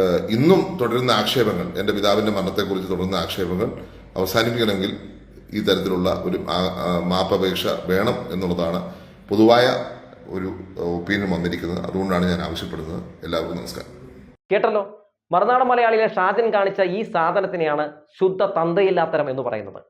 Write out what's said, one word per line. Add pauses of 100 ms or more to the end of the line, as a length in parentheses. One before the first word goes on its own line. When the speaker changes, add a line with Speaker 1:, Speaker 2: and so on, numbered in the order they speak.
(340)
Speaker 1:
ഇന്നും
തുടരുന്ന
ആക്ഷേപങ്ങൾ,
എൻ്റെ
പിതാവിൻ്റെ
മരണത്തെക്കുറിച്ച്
തുടരുന്ന
ആക്ഷേപങ്ങൾ (480)
അവസാനിപ്പിക്കണമെങ്കിൽ (560)
ഈ
തരത്തിലുള്ള
ഒരു, (120)
ആ, (260)
ആ,
മാപ്പപേക്ഷ (240)
വേണം
എന്നുള്ളതാണ് (340)
പൊതുവായ (680)
ഒരു, (300)
ആ,
ഒപ്പീനിയൻ
വന്നിരിക്കുന്നത്.
അതുകൊണ്ടാണ്
ഞാൻ
ആവശ്യപ്പെടുന്നത്. (220)
എല്ലാവർക്കും
നമസ്കാരം. (600)
Speaker 2:
കേട്ടല്ലോ, (500)
മറുനാടൻ
മലയാളിയിലെ
ഷാജൻ
കാണിച്ച
ഈ
സാധനത്തിനെയാണ് (280)
ശുദ്ധ
തന്തയില്ലാത്തരം
എന്ന്
പറയുന്നത്.